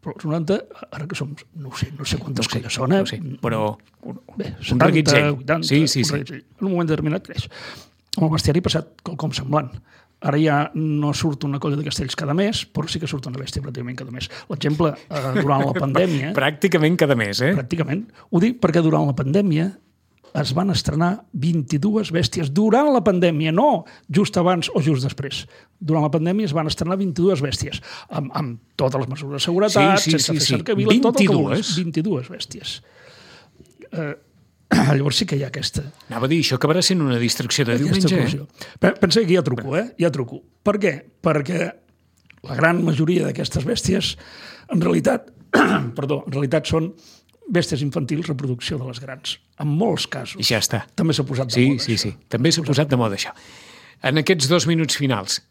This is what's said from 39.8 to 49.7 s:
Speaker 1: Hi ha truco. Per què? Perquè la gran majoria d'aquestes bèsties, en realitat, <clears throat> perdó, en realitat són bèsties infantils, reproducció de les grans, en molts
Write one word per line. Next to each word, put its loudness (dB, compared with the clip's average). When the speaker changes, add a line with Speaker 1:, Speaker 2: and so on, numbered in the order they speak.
Speaker 1:
Hi 4
ha 2
truco. -6
Per 2
què? 2
Perquè 0
la -4
gran 4
majoria 0
d'aquestes -4
bèsties, -2
en 2
realitat, 0
<clears throat> 6
perdó, -2
en -8
realitat 0
són 0
bèsties 0
infantils, -4
reproducció -6
de -8
les -12
grans, -10
en -4
molts 0